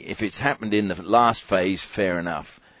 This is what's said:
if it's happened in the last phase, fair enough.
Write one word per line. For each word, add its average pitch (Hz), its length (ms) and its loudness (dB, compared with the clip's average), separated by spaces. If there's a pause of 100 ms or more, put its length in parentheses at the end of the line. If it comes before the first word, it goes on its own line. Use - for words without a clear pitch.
if 101 160 -6
it's 98 160 -4
happened 120 340 -2
in 104 140 2
the 90 160 -6
last 113 400 4
phase, 92 400 0
fair 92 340 -2
enough. 82 420 -6 (200)